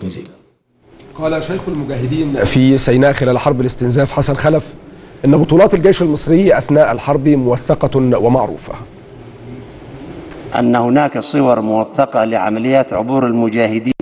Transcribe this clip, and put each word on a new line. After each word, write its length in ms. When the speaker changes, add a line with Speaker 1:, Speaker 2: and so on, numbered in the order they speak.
Speaker 1:
جزيلًا. 260
Speaker 2:
قال 240
شيخ 260
المجاهدين 760
في 340
سيناء 340
خلال 260
حرب 220
الاستنزاف 520
حسن 220
خلف 300
إن 140
بطولات 360
الجيش 280
المصري 560
أثناء 340
الحرب 360
موثقة 880
ومعروفة. 560
Speaker 3:
أن 180
هناك 420
صور 420
موثقة 640
لعمليات 680
عبور 340
المجاهدين 760